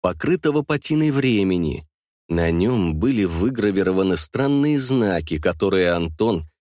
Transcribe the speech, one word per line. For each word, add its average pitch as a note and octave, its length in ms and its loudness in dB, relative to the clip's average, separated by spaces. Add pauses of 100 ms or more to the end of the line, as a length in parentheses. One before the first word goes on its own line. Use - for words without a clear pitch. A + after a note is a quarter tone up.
покрытого D3+ 600 -2
патиной D3+ 480 0
времени. F#2+ 760 0 (400)
На E2 220 0
нем F2+ 460 0
были G#2+ 300 0
выгравированы F#2+ 920 0
странные C#3+ 640 0
знаки, G#2 580 0
которые F2+ 540 2
Антон E2+ 580 -2 (120)